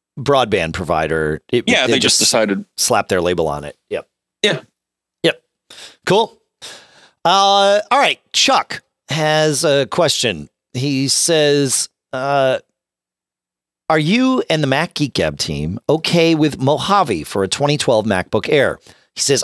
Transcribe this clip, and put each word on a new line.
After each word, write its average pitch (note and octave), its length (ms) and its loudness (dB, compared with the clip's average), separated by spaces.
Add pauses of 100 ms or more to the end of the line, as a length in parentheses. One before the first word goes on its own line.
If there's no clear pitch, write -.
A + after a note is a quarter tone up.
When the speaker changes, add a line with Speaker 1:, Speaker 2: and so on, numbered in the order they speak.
(180)
Speaker 1:
broadband G#2+ 560 0
provider. D#2 640 -2 (100)
It, B2 160 0
Speaker 2:
Yeah, F#3 200 0
Speaker 1:
they A#2+ 80 2
Speaker 2:
they C3+ 40 2
just A2 200 0
Speaker 1:
just - 120 2
Speaker 2:
decided. G2+ 340 0 (120)
Speaker 1:
slapped G#2+ 320 0
their F#2 120 0
label E2+ 280 0
on D2 160 -6
it. D2 120 -14 (140)
Yep. F2 180 -8 (340)
Speaker 2:
Yeah. A3 180 -2 (640)
Speaker 1:
Yep. D#3+ 180 -2 (640)
Cool. A3 340 0 (840)
Uh, G3 560 4 (100)
all B3+ 80 2
right. F#3 220 0 (120)
Chuck - 500 0 (260)
has D#3 560 0
a C#3+ 220 2
question. A2+ 600 -2 (240)
He C3+ 360 -4
says, C#3+ 800 0 (240)
uh, C3+ 480 0 (1300)
"Are D#3+ 100 2
you B3 500 2
and D#3 140 0
the C#3+ 60 0
Mac C#3+ 260 -2
Geek C#3+ 200 -4
Gab D#2 240 -2
team D#2 400 -4 (100)
okay E3 480 2
with D3+ 240 -2
Mojave C#3 640 0
for G2+ 180 -2
a F#2+ 60 0
twenty C#3+ 280 0
twelve A2+ 300 2
MacBook G2 420 -2
Air?" C3 300 2 (380)
He - 60 -10
says, C3 220 0